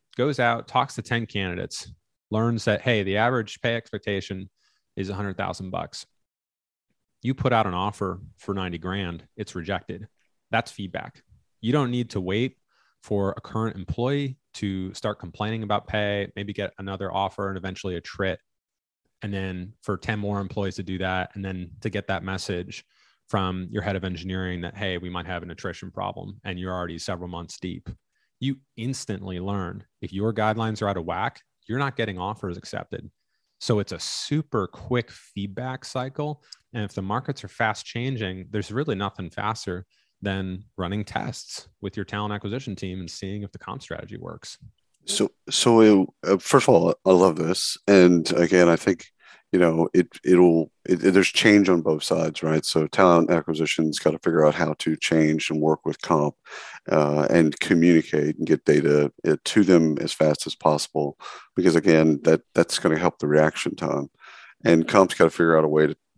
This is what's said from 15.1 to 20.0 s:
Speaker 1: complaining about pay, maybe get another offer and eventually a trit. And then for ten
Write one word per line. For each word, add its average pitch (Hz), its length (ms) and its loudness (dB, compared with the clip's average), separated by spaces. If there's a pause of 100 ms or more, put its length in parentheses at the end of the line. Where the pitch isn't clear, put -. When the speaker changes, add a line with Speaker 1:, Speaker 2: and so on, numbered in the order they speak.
Speaker 1:
complaining 104 420 -8
about 104 260 -4
pay, 104 480 -4
maybe 101 160 -10
get 98 280 -8
another 98 340 -8
offer 98 360 -4
and 95 80 -8
eventually 92 380 -8
a 85 60 -10
trit. 95 380 -6 (800)
And 104 100 -8
then 95 420 -8 (100)
for 98 140 -4
ten 110 200 -6